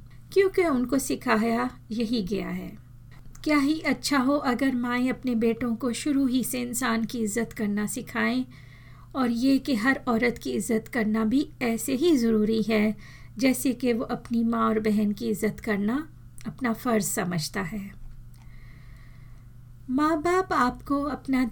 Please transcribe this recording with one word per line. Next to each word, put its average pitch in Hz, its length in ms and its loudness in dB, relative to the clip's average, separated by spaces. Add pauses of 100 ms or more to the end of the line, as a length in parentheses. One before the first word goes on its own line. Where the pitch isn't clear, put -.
(340)
क्योंकि 381 300 4
उनको 262 340 2
सिखाया 240 720 0 (220)
यही 226 320 0
गया 190 260 -2
है। 185 220 -6 (720)
क्या 302 140 4
ही 294 240 2
अच्छा 285 360 0
हो 262 180 4 (120)
अगर 262 280 2
माएँ 247 340 0
अपने 254 260 -2
बेटों 226 400 0
को 240 180 -2
शुरू 277 340 2
ही 247 160 2
से 247 180 -2
इंसान 240 440 0
की 240 140 -6
इज़्ज़त 226 340 -2
करना 208 340 -2
सिखाएं 233 580 -2 (680)
और 247 160 2
ये 262 280 4
कि 269 160 0
हर 262 320 2
औरत 233 300 2
की 262 140 -6
इज़्ज़त 220 360 0
करना 220 380 2
भी 262 220 2 (140)
ऐसे 233 340 0
ही 320 220 6
ज़रूरी 220 440 4
है, 214 340 2 (420)
जैसे 254 360 2
कि 240 200 0
वो 220 120 0
अपनी 233 380 -2
माँ 226 240 2
और 220 120 2
बहन 214 320 4
की 226 180 -2
इज़्ज़त 208 300 0
करना 208 360 0 (520)
अपना 226 260 -2
फ़र्ज 220 320 2
समझता 180 580 -2
है। 202 280 -8 (2000)
माँ 302 320 2
बाप 359 320 2
आपको 277 500 0
अपना 262 480 0